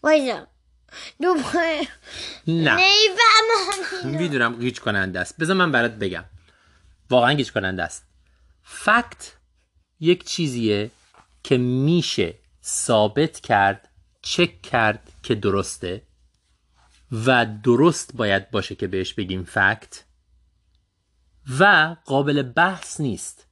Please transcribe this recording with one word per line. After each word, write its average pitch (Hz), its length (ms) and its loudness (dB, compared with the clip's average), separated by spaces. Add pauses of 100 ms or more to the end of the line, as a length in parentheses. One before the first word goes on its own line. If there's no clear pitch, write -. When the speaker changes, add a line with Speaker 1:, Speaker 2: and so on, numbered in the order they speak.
Speaker 1:
وایسا. 277 440 2 (760)
دوباره. 330 580 0 (680)
Speaker 2:
نه. 156 260 2
Speaker 1:
نمی‌فهمم 403 1300 2
اینو. 147 140 -6
Speaker 2:
می‌دونم 127 400 -2
گیج 123 220 -4
کننده 95 400 -2
است. - 180 -10
بذار 165 180 0
من 175 160 2
برات 120 180 2
بگم. 95 340 -8 (840)
واقعاً 123 220 6
گیج 143 200 -2
کننده 92 300 -2
است. - 240 -10 (560)
فکت - 720 -2 (680)
یک 175 240 2
چیزیه 117 680 -2 (520)
که 127 160 0
می‌شه 127 760 0 (300)
ثابت 113 760 0
کرد، 98 480 0 (340)
چک - 400 -2
کرد 110 500 0 (100)
که - 120 0
درسته 98 680 -4 (1200)
و 123 200 4 (180)
درست 123 520 2
باید 101 340 -2
باشه 98 240 -4
که 101 120 -8
بهش 92 280 -6
بگیم 92 300 -6
فکت - 600 -2 (1600)
و 170 440 4
قابل 143 380 0
بحث 165 580 -2
نیست. - 520 -8